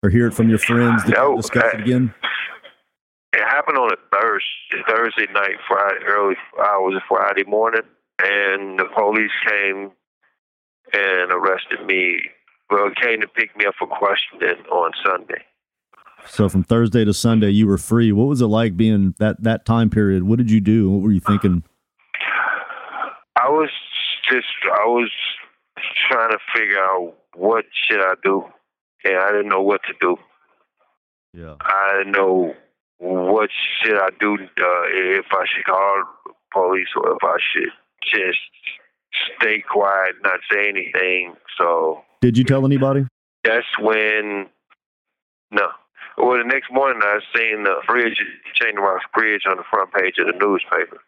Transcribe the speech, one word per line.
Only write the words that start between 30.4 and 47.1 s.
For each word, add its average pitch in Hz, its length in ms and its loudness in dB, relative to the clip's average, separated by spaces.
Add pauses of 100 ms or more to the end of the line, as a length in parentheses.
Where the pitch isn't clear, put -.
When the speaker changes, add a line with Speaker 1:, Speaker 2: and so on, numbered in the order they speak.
Speaker 1:
Yeah. 82 280 -18
Speaker 2:
I 98 360 0
didn't 98 160 -2
know 92 400 2 (460)
what 92 500 -2 (340)
should 107 140 0
I 95 120 0 (100)
do, 104 160 0
uh, 90 520 -2
if 95 440 -2
I 92 220 -2
should 95 120 -6
call 98 380 0 (500)
police 92 420 0
or - 160 0
if - 120 -2
I 85 140 0 (140)
should 85 180 -2 (340)
just 92 360 -2 (1000)
stay 107 300 0
quiet, 98 540 0
not 92 160 0 (120)
say 104 180 0
anything. 92 640 -2 (240)
So 82 440 0 (200)
Speaker 1:
Did 120 160 4
you 131 60 6
tell 135 220 2
anybody? 135 400 2 (380)
Speaker 2:
That's 113 220 -2 (160)
when, 107 640 -2 (1040)
no. 101 160 0 (500)
Well, 123 200 4
the 117 80 0
next 131 260 -2
morning 131 320 2
I 104 160 2 (160)